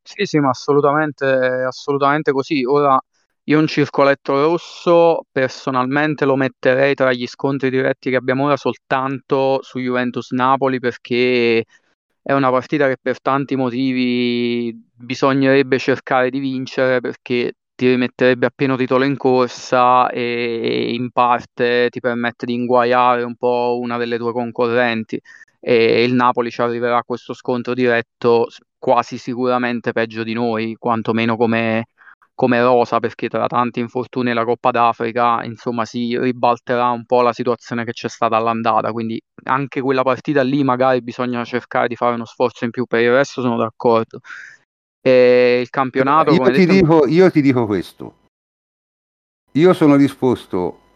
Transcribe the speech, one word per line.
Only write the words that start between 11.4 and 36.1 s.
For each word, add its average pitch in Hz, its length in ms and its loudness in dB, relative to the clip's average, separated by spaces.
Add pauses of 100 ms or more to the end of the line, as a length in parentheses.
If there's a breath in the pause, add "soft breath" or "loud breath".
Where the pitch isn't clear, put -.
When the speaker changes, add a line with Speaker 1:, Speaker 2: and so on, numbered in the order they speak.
Speaker 1:
è - 100 -4
una 139 180 2
partita 135 380 0
che 131 140 -2
per 127 200 -4
tanti 135 340 -2
motivi 123 1160 -2 (200)
bisognerebbe 135 840 2
cercare 127 520 0
di 135 100 -4
vincere, 131 640 -2
perché 123 520 -4 (220)
ti 123 140 2
rimetterebbe 127 560 2
a 120 80 -2
pieno 135 240 -2
titolo 131 260 0
in 139 140 -2
corsa 127 920 2
e 120 840 -4
in 123 160 -6
parte 123 800 0
ti 123 100 -8
permette 120 460 -4
di 120 80 -4
inguaiare 123 720 2
un 120 120 -8
po' 120 460 -2
una 120 160 -6
delle 120 200 -4
tue 117 140 -4
concorrenti, 117 880 -2 (400 soft breath)
e 113 440 4
il 123 100 2
Napoli 123 380 0
ci - 100 -6
arriverà 120 360 -2
a 117 60 0
questo 123 300 -10
scontro 120 400 -4
diretto 117 760 0
s-, - 100 -20 (180)
quasi 120 400 0
sicuramente 123 760 -4
peggio 113 320 -4
di 110 100 -6
noi, 113 440 -4
quantomeno 113 580 -2
come, 113 520 0 (480 soft breath)
come 123 260 2
rosa, 120 380 2
perché 113 300 -6
tra 113 180 -4
tanti 123 320 -2
infortuni 123 500 -6
e 120 40 -2
la 117 100 0
Coppa 120 280 -2
d'Africa, 117 720 0
insomma, 117 420 -6
si 120 340 -6